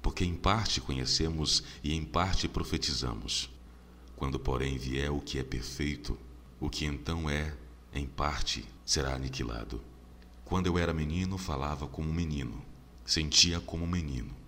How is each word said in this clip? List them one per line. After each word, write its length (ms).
Porque 240
em 100
parte 460
conhecemos 800
e 120
em 100
parte 440
profetizamos. 1000
Quando, 220
porém, 400
vier 320
o 100
que 180
é 40
perfeito, 760
o 120
que 140
então 440
é, 260
em 140
parte, 580
será 300
aniquilado. 680
Quando 220
eu 120
era 140
menino, 460
falava 480
como 260
menino, 500
sentia 560
como 260
menino. 480